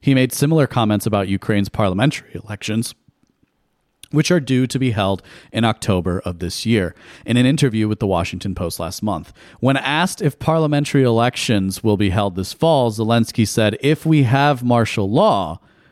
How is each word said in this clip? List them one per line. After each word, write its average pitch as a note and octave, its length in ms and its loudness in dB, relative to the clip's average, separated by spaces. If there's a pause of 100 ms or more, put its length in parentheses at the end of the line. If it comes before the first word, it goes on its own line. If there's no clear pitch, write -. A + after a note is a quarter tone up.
He C#3 120 2
made B2+ 200 2
similar D3 340 2
comments G#2+ 400 0
about G2+ 220 0
Ukraine's G2 420 -2
parliamentary G#2 640 -2
elections, A2 600 -6 (1160)
which D3 200 0
are F3+ 80 4
due B2+ 280 0
to B2 120 -6
be B2+ 120 0
held G2 320 -2 (280)
in A2+ 140 -2
October F#2 560 0
of F2 180 -8
this F2 280 -8
year, G#2 280 0 (300)
in A#2 120 0
an B2 100 2
interview A2+ 420 0
with G#2+ 120 -2
the A2 60 -2
Washington F#2 480 -2
Post F2 240 -6
last E2 240 -8
month. F#2 300 -6 (280)
When C3+ 180 2
asked D3 420 -2
if D3+ 180 -2
parliamentary D3 640 0
elections A2+ 800 0
will G#2 140 2
be G2 140 2
held G2 260 -2
this F#2 160 -6
fall, C#3 400 2
Zelensky A2+ 560 0
said, G#2+ 320 2
"If D3+ 260 0
we D#3 180 4
have C3+ 380 2
martial A2+ 480 0
law, G#2+ 480 0 (340)